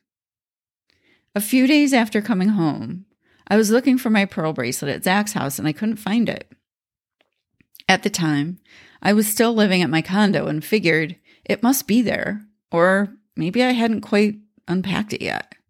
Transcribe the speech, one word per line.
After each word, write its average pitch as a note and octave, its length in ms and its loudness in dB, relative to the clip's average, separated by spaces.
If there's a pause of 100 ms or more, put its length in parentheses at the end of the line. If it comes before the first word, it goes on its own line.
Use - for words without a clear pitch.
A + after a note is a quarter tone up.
(1400)
A G#3 60 -2
few B3+ 240 2
days C#4+ 280 4
after A3 280 2
coming G3+ 280 0
home, D#3+ 560 -2 (420)
I G3 100 2
was G#3+ 140 4
looking B3+ 260 4
for B3 120 -2
my G#3 160 4
pearl D#3+ 280 -4
bracelet C3 400 -4
at - 100 -8
Zach's G#3 300 0
house - 240 -4
and - 100 -4
I D#3 60 -2
couldn't A3 240 -6
find G#3+ 320 -2
it. - 220 -10 (1400)
At F#3+ 160 2
the G#3 60 0
time, D#3+ 500 -2 (420)
I G3 120 2
was G#3+ 140 2
still A3+ 260 0
living G3 280 2
at D#3 80 0
my D#3+ 120 2
condo F#3 460 0
and D3+ 160 -4
figured E3 520 0 (300)
it - 180 -2
must C4 240 0
be A#3 140 2
there, - 440 -4 (260)
or F#3+ 420 2 (260)
maybe F#3 240 0
I B3+ 80 2
hadn't A3+ 300 0
quite G#3 340 0 (320)
unpacked F#3 460 -2
it - 80 -8
yet. - 340 -8 (140)